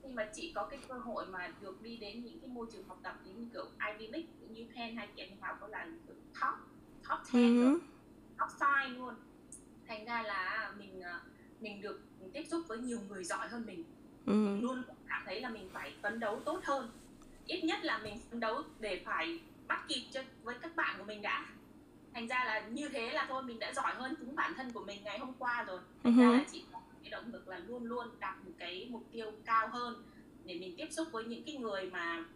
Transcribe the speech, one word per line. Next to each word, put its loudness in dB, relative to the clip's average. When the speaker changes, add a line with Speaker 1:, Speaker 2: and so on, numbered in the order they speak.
Speaker 1:
khi -10
mà -2
chị -6
có 0
cái -8
cơ -8
hội -4
mà -6
được -10
đi -10
đến -8
những -12
cái -12
môi -6
trường -12
học -14
tập -6
giống -12
như -6
kiểu -6
Ivy -6
League, -4
như -10
Penn -4
hai -6
chị -12
em -12
mình -14
học -6
đó -10
là, -6
kiểu, -14
top, 4
top 2
ten 12
rồi, 12
Speaker 2:
Ừ. 6
Speaker 1:
top 4
five 6
luôn. -6
Thành -8
ra 0
là 0
mình, -12
ờ, -6
mình -6
được -6
tiếp -4
xúc 0
với -4
nhiều -2
người -6
giỏi -2
hơn -4
mình. -8
Speaker 2:
Ừ. 6
Speaker 1:
Mình 6
luôn 0
cảm -2
thấy -4
là -2
mình -8
phải -6
phấn 0
đấu 0
tốt 2
hơn. 2
Ít -2
nhất 4
là 2
mình -6
phấn -4
đấu 2
để -2
phải 0
bắt 0
kịp 0
cho, -2
với -4
các -6
bạn 2
của -8
mình -6
đã. -2
Thành -4
ra 4
là 2
như -2
thế -2
là 2
thôi, 0
mình -6
đã -2
giỏi 2
hơn -2
chính -6
bản 2
thân -4
của -4
mình -8
ngày -4
hôm -6
qua 2
rồi. -4
Thành 12
ra 12
Speaker 2:
Ừ. 12
Speaker 1:
là 8
chị -10
có -8
cái -12
động -8
lực -10
là -6
luôn -6
luôn -2
đặt -4
một -10
cái -6
mục -6
tiêu -4
cao 6
hơn -4
để -6
mình -8
tiếp -6
xúc 0
với -2
những -6
cái -6
người -2
mà -2